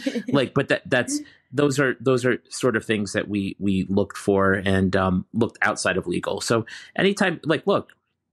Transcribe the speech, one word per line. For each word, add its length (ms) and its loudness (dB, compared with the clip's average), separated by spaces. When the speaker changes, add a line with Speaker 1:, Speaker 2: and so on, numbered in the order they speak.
Speaker 1:
<laughs> 180 -6
Speaker 2:
Like, 220 0
but 140 0
that, 200 -2
that's, 320 0
those 280 0
are, 200 2
those 260 2
are 120 2
sort 260 0
of 100 -2
things 280 -2
that 140 -2
we, 300 -4
we 320 0
looked 280 0
for 360 2
and, 420 2
um, 380 2
looked 300 -2
outside 340 0
of 80 -4
legal. 360 -4
So 260 0
anytime, 480 0
like, 220 0
look, 280 0